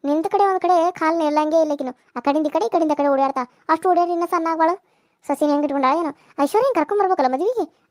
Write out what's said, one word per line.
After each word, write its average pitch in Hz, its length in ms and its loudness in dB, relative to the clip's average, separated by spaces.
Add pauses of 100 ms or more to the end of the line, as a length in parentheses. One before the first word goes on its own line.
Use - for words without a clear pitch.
ನಿಂತ 302 220 -2
ಕಡೆ 392 200 2
ಒಂದ್ 381 140 0
ಕಡೆ 349 300 2
ಕಾಲ್ 330 280 -2
ನಿಲ್ಲಂಗೆ 302 440 2
ಇಲ್ಲಕಿನು, 285 340 -4 (200)
ಆ 247 40 -6
ಕಡೆಯಿಂದ 285 260 0
ಈ 294 40 0
ಕಡೆ, 330 160 -2
ಈ - 20 -4
ಕಡೆಯಿಂದ 330 240 0
ಆ - 20 0
ಕಡೆ 285 140 0
ಓಡಾಡ್ತಾ, 269 420 0 (180)
ಅಷ್ಟು 320 220 0
ಓಡಾಡಿ 349 220 2
ಇನ್ನ 339 120 -2
ಸಣ್ಣ 339 220 -2
ಆಗ್ಬಾಳು. 320 300 0 (500)
ಸಸಿನ 294 220 0
ಹೆಂಗ್ 294 160 0
ಇಟ್ಕೊಂಡಾಳ 277 340 0
ಏನೋ? 330 180 -4 (240)
ಐಶ್ವರ್ಯನ್ 453 340 2
ಕರ್ಕೊಂಡ್ 403 280 0
ಬರ್ಬೇಕಲ್ಲ 359 260 0
ಮದ್ವಿಗೆ, 370 340 -2 (280)